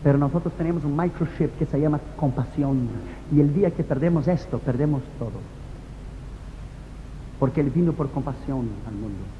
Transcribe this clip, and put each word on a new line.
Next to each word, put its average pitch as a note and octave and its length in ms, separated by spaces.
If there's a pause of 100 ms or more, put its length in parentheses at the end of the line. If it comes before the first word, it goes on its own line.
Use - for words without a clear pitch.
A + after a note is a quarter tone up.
Pero C#3 140
nosotros D3 380
tenemos E3 280
un D3 140
microchip E3+ 640
que D3+ 80
se C#3+ 120
llama D3+ 200 (160)
compasión. C3+ 760 (420)
Y D3 100
el C#3+ 120
día F#3 160
que E3+ 140
perdemos D#3 440
esto, E3+ 300
perdemos C3+ 460 (160)
todo. G#2 200 (2000)
Porque C#3 220
Él C#3+ 80
vino E3 240
por C#3+ 160
compasión C3 580 (200)
al G#2+ 80
mundo. G2+ 240 (200)